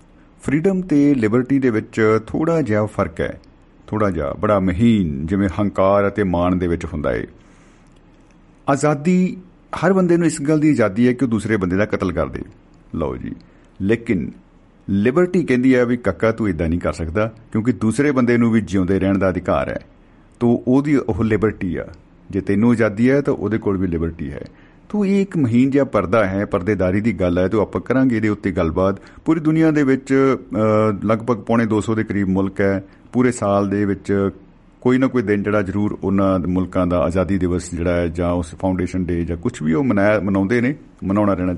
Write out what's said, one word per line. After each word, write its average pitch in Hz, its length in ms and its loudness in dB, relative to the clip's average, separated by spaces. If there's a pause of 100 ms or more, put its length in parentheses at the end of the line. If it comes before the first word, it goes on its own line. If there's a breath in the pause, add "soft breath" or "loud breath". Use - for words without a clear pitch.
(440 soft breath)
ਫਰੀਡਮ 180 380 0
ਤੇ 143 340 2
ਲਿਬਰਟੀ 123 440 2
ਦੇ 127 100 2
ਵਿੱਚ 110 580 2
ਥੋੜ੍ਹਾ 160 340 0
ਜਿਹਾ 107 240 0
ਫਰਕ 90 360 -4
ਹੈ, 62 200 -6 (460)
ਥੋੜ੍ਹਾ 107 220 0
ਜਿਹਾ, 76 300 -4
ਬੜਾ 104 200 2
ਮਹੀਨ, 90 680 2
ਜਿਵੇਂ 98 240 0 (100)
ਹੰਕਾਰ 101 480 2
ਅਤੇ 101 160 -2
ਮਾਣ 90 320 0
ਦੇ 90 120 0
ਵਿੱਚ 85 180 -2
ਹੁੰਦਾ 73 280 -4
ਏ। 55 140 -6 (1400 soft breath)
ਆਜ਼ਾਦੀ, 151 680 0 (380)
ਹਰ 180 180 2
ਬੰਦੇ 180 240 4
ਨੂੰ 170 100 2
ਇਸ - 140 -2
ਗੱਲ 151 180 0
ਦੀ 151 100 4
ਆਜ਼ਾਦੀ 120 380 2
ਹੈ 123 60 4
ਕਿ 131 120 0
ਉਹ 120 40 0
ਦੂਸਰੇ 110 280 0
ਬੰਦੇ 92 180 0
ਦਾ 104 100 2
ਕਤਲ 98 260 -2
ਕਰ 76 160 -2
ਦੇ। 64 140 -10 (540)
ਲਓ 69 220 -4
ਜੀ, - 140 -12 (500 soft breath)
ਲੇਕਿਨ 101 500 -2 (580)
ਲਿਬਰਟੀ 143 540 2
ਕਹਿੰਦੀ 127 320 4
ਹੈ 123 100 4
ਵੀ 123 120 0
ਕਾਕਾ 110 340 0
ਤੂੰ 110 180 -2
ਇੱਦਾਂ 82 200 -2
ਨਹੀਂ 87 100 0
ਕਰ 80 140 -2
ਸਕਦਾ, 90 400 -4 (180)
ਕਿਉਂਕਿ 113 200 0
ਦੂਸਰੇ 110 400 0
ਬੰਦੇ 120 260 2
ਨੂੰ 117 140 2
ਵੀ 113 100 4
ਜਿਉਂਦੇ 92 380 0
ਰਹਿਣ 95 180 2
ਦਾ 95 120 2
ਅਧਿਕਾਰ 82 400 -2
ਹੈ, - 100 -8 (600 soft breath)
ਤੋ 120 280 2
ਉਹਦੀ 139 280 2
ਉਹ 113 280 -2
ਲਿਬਰਟੀ 101 520 0
ਆ। 58 120 -8 (440)
ਜੇ 95 100 -2
ਤੈਨੂੰ 104 300 2
ਆਜ਼ਾਦੀ 110 380 2
ਹੈ 143 120 2
ਤਾਂ 139 120 -2
ਉਹਦੇ 104 240 -2
ਕੋਲ 101 200 -2
ਵੀ 92 100 -2
ਲਿਬਰਟੀ 82 440 -4
ਹੈ। 69 100 -12 (480 loud breath)
ਤੋ 208 160 -2
ਇਹ 196 160 2
ਇੱਕ 190 160 -4
ਮਹੀਨ 127 340 2
ਜਿਹਾ 139 120 4
ਪਰਦਾ 104 440 2
ਹੈ, 98 180 -2
ਪਰਦੇਦਾਰੀ 95 560 0
ਦੀ 110 120 0
ਗੱਲ 90 240 0
ਹੈ, 92 100 2
ਤੋ 104 140 0
ਆਪਾਂ 92 200 -4
ਕਰਾਂਗੇ 131 340 0
ਇਹਦੇ 110 140 0
ਉੱਤੇ 101 220 -2
ਗੱਲਬਾਤ। 90 440 0 (300 loud breath)
ਪੂਰੀ 160 140 2
ਦੁਨੀਆ 156 320 2
ਦੇ 147 120 2
ਵਿੱਚ, 135 560 2
ਅ, 107 640 0
ਲਗਭਗ 113 320 0
ਪੌਣੇ 113 280 0
ਦੋ 107 160 0
ਸੌ 113 140 -2
ਦੇ 107 80 0
ਕਰੀਬ 101 240 -2
ਮੁਲਕ 95 340 -2
ਹੈ। 98 220 0 (300 loud breath)
ਪੂਰੇ 123 180 2
ਸਾਲ 101 380 0
ਦੇ 101 160 0
ਵਿੱਚ 98 440 0 (520)
ਕੋਈ 127 160 2
ਨਾ 131 100 2
ਕੋਈ 123 140 0
ਦਿਨ 104 220 0
ਜਿਹੜਾ 104 180 0
ਜ਼ਰੂਰ 101 420 -4
ਉਹਨਾਂ 95 360 2
ਮੁਲਕਾਂ 90 480 -2
ਦਾ 87 120 0
ਆਜ਼ਾਦੀ 82 380 0
ਦਿਵਸ 87 340 -2
ਜਿਹੜਾ 87 220 -2
ਹੈ 87 140 0
ਜਾਂ 87 240 -2
ਉਸ 87 240 -4
ਫਾਊਂਡੇਸ਼ਨ 92 500 -4
ਡੇ 85 200 -2
ਜਾਂ 85 120 -6
ਕੁਛ 87 240 -8
ਵੀ 76 120 0
ਉਹ 147 100 0
ਮਨਾਇਆ, 107 360 2
ਮਨਾਉਂਦੇ 98 420 0
ਨੇ, 131 140 -2 (280)
ਮਨਾਉਣਾ 98 300 0
ਰਹਿਣਾ, 90 240 -2